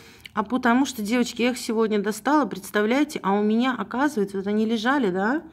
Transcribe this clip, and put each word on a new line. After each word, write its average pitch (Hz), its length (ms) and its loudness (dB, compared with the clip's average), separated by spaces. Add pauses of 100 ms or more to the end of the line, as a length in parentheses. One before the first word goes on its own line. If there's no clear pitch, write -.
(340)
а 214 100 -2
потому 247 420 2
что, - 160 -8
девочки, 226 400 -2
я 247 100 2
их 233 60 -4
сегодня 214 440 0
достала, 254 440 0
представляете, 214 760 0
а 190 100 2
у 208 80 2
меня, 233 360 2
оказывается, 208 600 -2
вот 190 100 -4
они 214 180 2
лежали, 233 440 2
да? 202 320 0 (120)